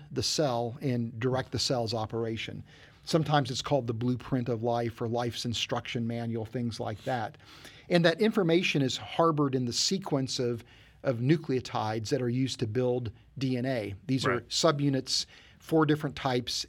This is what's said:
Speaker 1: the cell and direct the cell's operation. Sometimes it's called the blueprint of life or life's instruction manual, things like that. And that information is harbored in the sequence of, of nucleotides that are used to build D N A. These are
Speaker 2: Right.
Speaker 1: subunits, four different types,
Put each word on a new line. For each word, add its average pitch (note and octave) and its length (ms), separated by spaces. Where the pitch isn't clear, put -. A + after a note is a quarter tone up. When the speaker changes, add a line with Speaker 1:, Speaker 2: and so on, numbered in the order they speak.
Speaker 1:
the B2 100
cell A#2+ 580
and A#2+ 380
direct B2+ 320
the A#2 80
cell's A#2 340
operation. A2+ 720
Sometimes D3 460
it's A#2+ 120
called B2+ 260
the A#2 60
blueprint B2 540
of A2+ 140
life A#2 380
or A#2 80
life's A#2+ 360
instruction A#2+ 640
manual, A2+ 380
things A#2 340
like A2+ 260
that. A#2+ 320
And F3 140
that E3+ 160
information F#3 600
is C3 160
harbored D3+ 600
in B2+ 80
the A#2 80
sequence C#3+ 640
of, A#2+ 260
of B2 160
nucleotides A#2+ 920
that C3+ 120
are B2 80
used B2+ 300
to A#2+ 60
build B2 440
D C3 180
N A#2+ 100
A. G#2+ 280
These C3 180
are G#2 100
Speaker 2:
Right. A#2+ 140
Speaker 1:
subunits, C#3+ 800
four D#3 260
different D3+ 300
types, B2+ 540